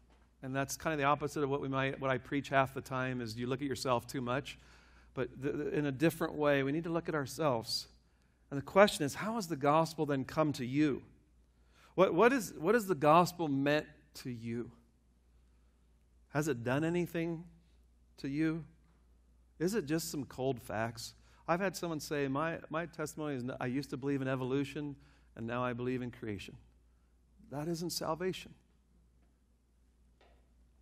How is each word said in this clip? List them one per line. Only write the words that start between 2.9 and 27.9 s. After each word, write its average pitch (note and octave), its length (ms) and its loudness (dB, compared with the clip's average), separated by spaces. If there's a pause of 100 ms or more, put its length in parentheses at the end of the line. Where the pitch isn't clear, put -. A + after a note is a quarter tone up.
is A2 160 -6
you A#2+ 120 -4
look C3 120 -2
at D3 60 -2
yourself B2+ 400 0
too C#3 140 -6
much. B2 380 -4 (560)
But B2+ 280 -4
th-, C#3 140 -2
th-, D3 160 -2
in D3 140 2
a C#3+ 40 0
different D#3 460 0
way, D3 260 4
we C3+ 80 0
need D#3+ 140 -2
to E3 60 -4
look E3 180 -2
at D#3+ 80 0
ourselves. C3+ 720 -2 (640)
And C#3+ 60 -4
the C3+ 60 -4
question G3 400 6
is, C3+ 120 -2
how G#3+ 180 -4
has G3+ 140 -4
the E3 80 -4
gospel D3+ 500 4
then C3+ 180 0
come D3+ 280 2
to B2+ 120 -6
you? C#3 380 2 (920)
What, F#3 180 6
what A3+ 180 8
is, A3+ 240 -2
what F#3 200 4
is G#3 100 0
the F#3 80 2
gospel D#3 540 6
meant C#3+ 380 2 (360)
to C3 80 -8
you? A#2 400 -6 (1600)
Has D#3 120 0
it A#2+ 160 -2
done C3 220 0
anything E3+ 600 -2 (720)
to C#3 100 -8
you? D#3 360 0 (960)
Is F#3 160 0
it F3+ 120 -2
just D#3+ 240 -2
some D3 140 -4
cold C3 360 -2
facts? A2+ 540 -4 (340)
I've E3+ 100 2
had F#3+ 160 -2
someone E3 260 -4
say, C#3+ 280 -2
"My, D#3 300 -2 (100)
my D#3+ 160 -4
testimony D3+ 500 -6
is, B2 80 -6
n-, B2+ 160 -6
I C3 80 -4
used C#3 240 -4
to D3 60 -6
believe C#3 240 -2
in C3 80 -2
evolution, C#3 680 -2 (400)
and A2+ 120 -8
now B2 180 -2
I B2 80 0
believe B2 300 -2
in B2 80 -6
creation." G#2+ 440 -8 (960)
That D3 180 -6
isn't E3+ 220 -4